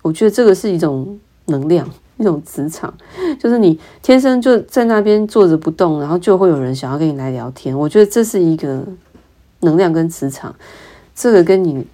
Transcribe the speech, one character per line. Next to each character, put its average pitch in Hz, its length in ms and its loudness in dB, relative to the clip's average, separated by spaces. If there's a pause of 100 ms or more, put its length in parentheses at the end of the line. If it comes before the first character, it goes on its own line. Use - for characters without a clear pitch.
我 160 100 -4
觉 214 140 -2
得 208 60 4
这 240 120 0
个 196 120 6
是 202 160 -6
一 170 60 -2
种 160 420 -4 (260)
能 147 240 -4
量， 170 180 0 (300)
一 220 60 -4
种 156 200 -2
磁 - 240 -8
场， - 240 -12 (480)
就 - 80 -2
是 240 120 2
你 165 200 2 (220)
天 262 180 4
生 254 220 0
就 240 200 2
在 240 240 -2
那 226 160 2
边 214 260 2
坐 208 200 4
着 160 80 4
不 160 140 -4
动， 160 300 -2
然 147 100 -6
后 170 80 0
就 190 180 2
会 185 140 2
有 147 100 0
人 127 160 -4
想 131 160 -8
要 143 60 -4
跟 160 100 0
你 151 60 -2
来 135 160 -8
聊 123 220 -8
天。 135 260 -8
我 151 100 -2
觉 208 120 2
得 208 100 8
这 233 140 0
是 208 180 -2
一 165 160 2
个 135 260 -6 (760)
能 160 180 2
量 180 160 2
跟 165 160 0
磁 139 220 -8
场， - 240 -16 (580)
这 240 180 -2
个 185 120 6
跟 190 200 2
你 139 300 -4